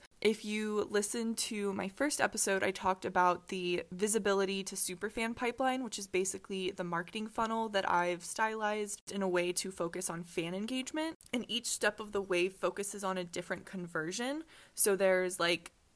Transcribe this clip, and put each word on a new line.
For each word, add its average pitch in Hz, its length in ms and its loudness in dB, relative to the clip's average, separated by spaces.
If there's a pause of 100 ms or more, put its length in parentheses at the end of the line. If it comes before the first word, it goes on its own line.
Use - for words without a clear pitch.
(200)
If 220 240 2
you 214 460 0
listen 226 440 0
to 202 380 -2
my 196 160 -2
first 285 320 0
episode, 202 420 2
I 202 80 2
talked 190 360 0
about 180 420 4
the 175 420 -2
visibility 196 720 2
to 190 140 -6
superfan 220 580 -4
pipeline, 254 480 0
which 226 160 -6
is 196 80 -6
basically 190 640 -2
the - 140 -6
marketing 180 440 -2
funnel 226 420 0
that 196 200 2
I've 175 360 4
stylized 214 840 -2
in 202 120 -2
a 190 60 2
way 175 240 2
to 190 180 -2
focus 180 400 -4
on 170 120 -6
fan 170 320 -4
engagement. 262 600 -2 (160)
And 240 160 0
each 226 180 -4
step - 320 0
of 214 140 -8
the 202 100 0
way 185 280 2
focuses 196 520 -4
on 190 140 0
a 185 80 -2
different 175 400 -6
conversion. 190 800 -4 (300)
So 196 220 6
there's, 185 440 4
like, 170 320 2 (240)